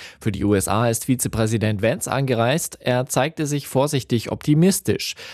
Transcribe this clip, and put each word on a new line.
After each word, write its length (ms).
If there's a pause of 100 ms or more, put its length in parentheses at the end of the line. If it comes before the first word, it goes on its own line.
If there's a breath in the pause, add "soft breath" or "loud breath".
(220 loud breath)
Für 100
die 140
U 80
S 140
A 200
ist 180
Vizepräsident 760
Vance 300
angereist. 680
Er 280
zeigte 400
sich 200
vorsichtig 640
optimistisch. 840 (180 loud breath)